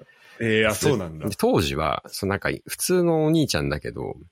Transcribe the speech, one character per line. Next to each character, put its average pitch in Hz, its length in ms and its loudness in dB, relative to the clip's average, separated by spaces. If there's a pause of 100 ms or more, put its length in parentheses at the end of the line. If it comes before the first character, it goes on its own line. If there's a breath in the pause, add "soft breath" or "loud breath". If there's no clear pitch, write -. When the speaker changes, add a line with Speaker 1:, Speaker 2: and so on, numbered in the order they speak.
(400 loud breath)
Speaker 1:
え 110 240 2
ー、 110 40 6
あ、 - 20 4
Speaker 2:
で、 104 60 0
Speaker 1:
そ 147 200 2
う - 20 0
な 90 100 -4
ん 80 100 -12
だ。 78 100 -6
Speaker 2:
で、 95 80 -4
当 220 260 2
時 69 140 0
は、 73 320 -2
そ - 180 -8
の、 95 60 0
な 98 60 0
ん - 20 -4
か、 - 100 -4 (180)
普 - 100 -10
通 180 260 2
の 160 220 2
お 156 40 2
兄 160 180 4
ち - 100 0
ゃ 76 40 0
ん 71 80 0
だ 73 100 -2
け 60 120 -10
ど 60 240 -8 (160)